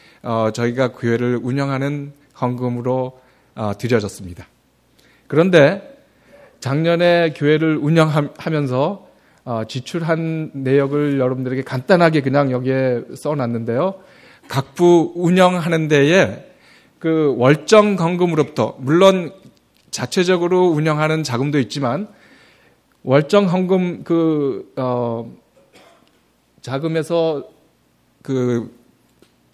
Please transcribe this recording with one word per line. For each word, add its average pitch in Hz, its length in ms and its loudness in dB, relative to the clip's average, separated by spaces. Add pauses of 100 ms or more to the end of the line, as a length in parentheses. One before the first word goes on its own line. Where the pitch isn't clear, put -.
(240)
어, 113 300 -2
저희가 120 400 -2
교회를 120 500 -2
운영하는 139 720 -4 (260)
헌금으로, 123 800 -4 (360)
어, 104 220 -4
드려졌습니다. 101 680 -4 (800)
그런데 170 720 2 (640)
작년에 170 760 0
교회를 156 400 2
운영하면서, 151 1300 0 (420)
어, 113 200 -4
지출한 160 880 -4
내역을 139 640 0
여러분들에게 127 420 -2
간단하게 160 600 2
그냥 135 280 0
여기에 127 520 -2 (140)
써놨는데요. 131 880 -4 (460)
각부 170 680 2
운영하는 175 720 2
데에 147 640 2 (460)
그 160 400 0
월정 165 560 4
헌금으로부터 170 880 -2
물론 175 540 2 (580)
자체적으로 180 800 0
운영하는 156 520 0
자금도 147 380 -2
있지만 139 480 -4 (960)
월정 156 420 2
헌금 180 580 -2
그, 151 760 -2
어, 120 540 -4 (1300)
자금에서 160 840 -2 (760)
그 123 520 -2 (800)